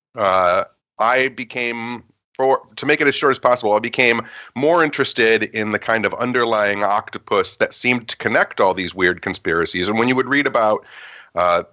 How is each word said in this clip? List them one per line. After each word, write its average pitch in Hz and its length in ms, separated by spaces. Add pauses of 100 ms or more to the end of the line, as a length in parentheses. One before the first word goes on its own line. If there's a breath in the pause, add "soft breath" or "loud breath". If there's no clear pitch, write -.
(140)
uh, 92 500 (340)
I 127 300
became, 120 760 (320)
for, 131 280 (140)
to 135 100
make 147 160
it 147 40
as 135 80
short 139 180
as 123 60
possible, 117 360
I 104 40
became 117 440 (320 loud breath)
more 160 280
interested 117 640
in 107 280
the 104 60
kind 113 280
of 95 80
underlying 113 680
octopus 101 760
that - 180
seemed 123 340
to - 80
connect 123 440
all 95 120
these 90 220
weird 90 260
conspiracies. 90 680
And 110 100
when 120 100
you 131 80
would 127 120
read 139 180
about, 113 380 (500 loud breath)
uh, 87 380